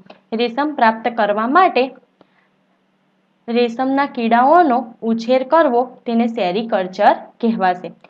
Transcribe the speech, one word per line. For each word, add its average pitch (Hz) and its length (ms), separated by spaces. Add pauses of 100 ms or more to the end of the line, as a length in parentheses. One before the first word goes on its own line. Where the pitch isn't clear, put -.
(340)
રેશમ 240 400
પ્રાપ્ત 226 360
કરવા 220 380
માટે 311 360 (1600)
રેશમના 240 580
કીડાઓનો 262 720 (240)
ઉછેર 226 420
કરવો 269 380 (240)
તેને 233 220
સેરીકલ્ચર 202 880 (260)
કહેવાશે. 185 500 (180)